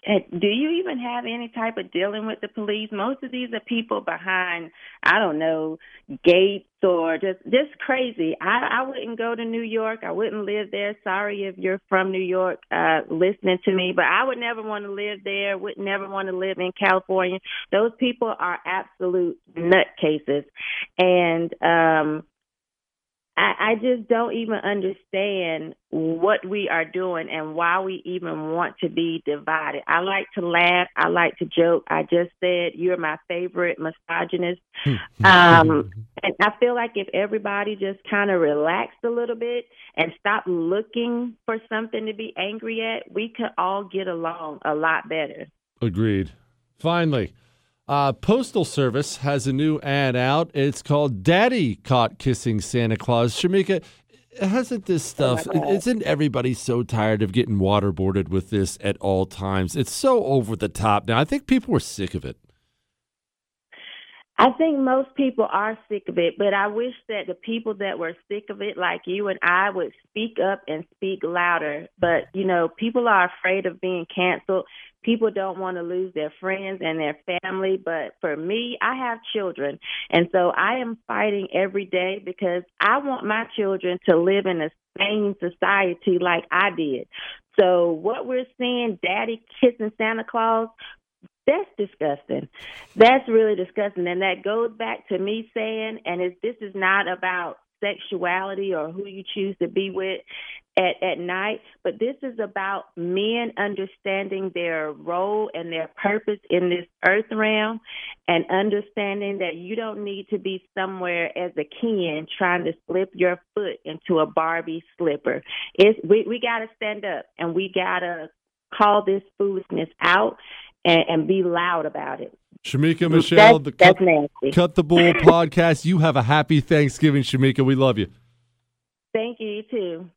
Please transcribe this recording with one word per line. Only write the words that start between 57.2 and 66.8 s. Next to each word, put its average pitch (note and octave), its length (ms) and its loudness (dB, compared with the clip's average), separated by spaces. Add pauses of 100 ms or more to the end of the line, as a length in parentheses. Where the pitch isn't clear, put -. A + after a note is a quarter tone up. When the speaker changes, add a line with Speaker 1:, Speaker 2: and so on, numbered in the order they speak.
Speaker 2:
of G2 120 -2
getting A2+ 240 2
waterboarded F#2+ 720 2
with F#2 200 -2
this G2 300 0
at G2+ 220 -2
all F#2+ 240 2
times? F#2+ 500 -4
It's - 160 -2
so B3+ 320 2
over B2 320 0
the G#2+ 140 -2
top G#2 360 2
now. A#2 140 2
I D3+ 60 4
think C#4 220 -4
people B3 280 2
are B2 60 2
sick - 340 -8
of D2 80 -6
it. B1 140 -10 (2000)
Speaker 1:
I A#3+ 160 8
think D#4+ 220 2
most C4 340 0
people C4 380 0
are G#3+ 260 -2 (100)
sick G#3 200 -6
of F3 100 -4
it, E3+ 180 2
but G3+ 160 0
I G3 140 0
wish A3 300 -4 (140)